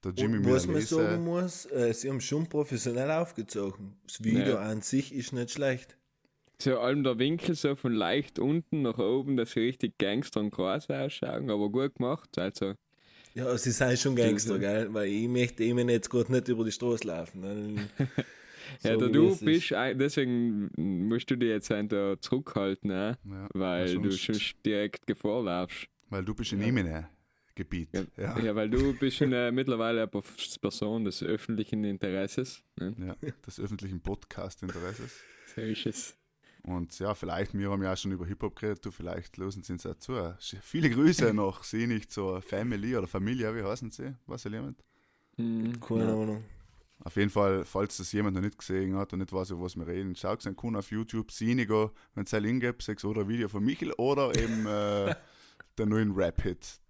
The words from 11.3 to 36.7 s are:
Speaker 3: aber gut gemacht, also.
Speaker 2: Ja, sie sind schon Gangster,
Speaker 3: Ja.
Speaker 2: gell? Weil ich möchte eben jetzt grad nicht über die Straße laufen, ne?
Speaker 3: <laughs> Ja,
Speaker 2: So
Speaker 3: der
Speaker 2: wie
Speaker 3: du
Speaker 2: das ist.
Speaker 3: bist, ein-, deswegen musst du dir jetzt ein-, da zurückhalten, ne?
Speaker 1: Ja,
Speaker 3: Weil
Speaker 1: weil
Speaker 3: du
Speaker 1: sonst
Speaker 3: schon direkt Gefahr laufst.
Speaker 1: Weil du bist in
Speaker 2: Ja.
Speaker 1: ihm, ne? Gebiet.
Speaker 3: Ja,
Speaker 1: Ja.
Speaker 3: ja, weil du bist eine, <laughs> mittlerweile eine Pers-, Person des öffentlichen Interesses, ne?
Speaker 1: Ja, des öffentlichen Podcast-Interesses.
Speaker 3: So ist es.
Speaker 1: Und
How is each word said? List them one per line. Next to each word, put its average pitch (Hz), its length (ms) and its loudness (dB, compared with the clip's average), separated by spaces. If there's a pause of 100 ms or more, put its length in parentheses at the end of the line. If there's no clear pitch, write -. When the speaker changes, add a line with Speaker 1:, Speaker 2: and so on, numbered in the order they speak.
Speaker 3:
aber 104 200 2
gut 131 260 0
gemacht, 127 420 -4
also. 98 380 -2 (580)
Speaker 2:
Ja, 127 240 0
sie 123 140 0
sind 127 260 4
schon 135 180 2
Gangster, 110 460 4
Speaker 3:
Ja. 104 220 2
Speaker 2:
gell? 107 100 -4
Weil 104 140 0
ich 104 200 2
möchte 123 360 2
eben 120 260 4
jetzt 117 220 4
grad 120 180 4
nicht 127 200 4
über 113 140 2
die 110 80 0
Straße 117 360 0
laufen, 85 340 -6
ne? 104 340 -6 (220)
Speaker 3:
<laughs> 135 300 -2 (540)
Ja, 113 120 4
Speaker 2:
So 110 80 4
Speaker 3:
der 123 80 6
Speaker 2:
wie - 40 4
Speaker 3:
du 160 120 10
Speaker 2:
das 190 160 6
ist. 107 40 -2
Speaker 3:
bist, 165 280 4
ein-, 127 260 0
deswegen 120 680 2 (380)
musst 117 220 0
du 135 60 4
dir 120 140 2
jetzt 107 220 0
ein-, 104 180 0
da 98 320 2
zurückhalten, 101 680 0
ne? 101 280 -2 (120)
Speaker 1:
Ja, 95 240 -10
Speaker 3:
Weil 90 340 0
Speaker 1:
weil 90 80 2
Speaker 3:
du 98 160 2
Speaker 1:
sonst 92 100 -2
Speaker 3:
schon - 440 -2
direkt 104 400 0
Gefahr 107 380 0
laufst. 90 440 -4 (220)
Speaker 1:
Weil 95 140 -2
du 104 100 -4
bist 110 200 -4
in 101 80 0
Speaker 2:
Ja. 107 60 2
Speaker 1:
ihm, 123 80 2
ne? 82 340 -2 (460)
Gebiet. 85 360 -6
Speaker 3:
Ja, 95 120 -2 (140)
Speaker 1:
Ja. 101 220 -4
Speaker 3:
ja, 110 160 0
weil 107 140 0
du 131 280 2
bist 131 240 0
eine, 123 300 2
<laughs> - 0 -
mittlerweile 117 520 2
eine 110 40 -2
Pers-, - 520 -6
Person 107 440 -2
des 98 180 -2
öffentlichen 107 640 -2
Interesses, 101 800 -4 (160)
ne? 95 180 -6
Speaker 1:
Ja, 92 340 -8 (140)
des - 140 -16
öffentlichen 95 400 -6
Podcast-Interesses. 95 1200 -8 (320)
Speaker 3:
So - 80 -8
ist 110 240 -4
es. - 320 -6 (480)
Speaker 1:
Und 87 340 -6